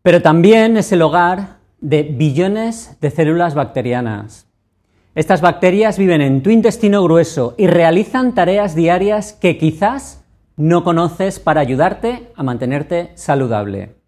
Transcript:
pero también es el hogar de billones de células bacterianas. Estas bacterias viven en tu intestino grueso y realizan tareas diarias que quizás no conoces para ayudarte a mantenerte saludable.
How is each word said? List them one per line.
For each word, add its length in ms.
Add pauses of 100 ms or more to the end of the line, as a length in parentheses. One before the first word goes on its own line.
pero 220
también 560
es 140
el 100
hogar 560 (200)
de 260
billones 960
de 80
células 440
bacterianas. 920 (680)
Estas 280
bacterias 560
viven 240
en 200
tu 60
intestino 560
grueso 540
y 80
realizan 680
tareas 400
diarias 600
que 240
quizás 680 (320)
no 280
conoces 540
para 220
ayudarte 760
a 80
mantenerte 720
saludable. 840 (120)